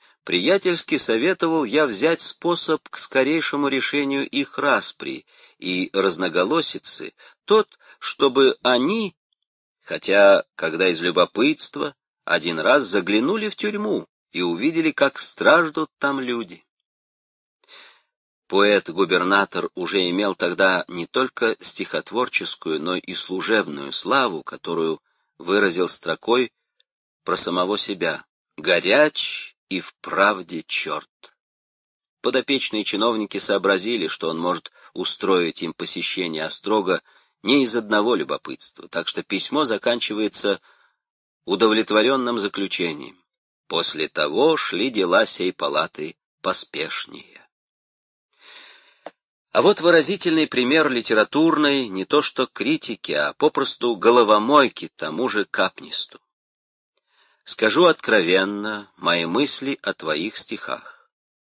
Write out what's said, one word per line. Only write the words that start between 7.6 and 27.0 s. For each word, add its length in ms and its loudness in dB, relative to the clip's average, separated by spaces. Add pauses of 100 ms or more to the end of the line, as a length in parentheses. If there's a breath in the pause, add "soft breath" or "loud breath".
чтобы 640 2
они, 540 0 (640)
хотя 640 6 (100)
когда 340 0
из 120 0
любопытства, 960 0 (280)
один 360 -2
раз 240 4
заглянули 640 0
в 80 -10
тюрьму 500 -4 (240)
и 120 -4
увидели, 500 0
как 260 0
страждут 800 2
там 220 -2
люди". 440 -6 (1800 loud breath)
Поэт-губернатор 1300 2
уже 340 -2
имел 260 -2
тогда 540 2
не 180 -8
только 520 -2
стихотворческую, 1200 -6
но 160 -2
и 180 -8
служебную 800 -2
славу, 500 -2
которую 600 -4 (360)
выразил 500 0
строкой 640 -2 (720)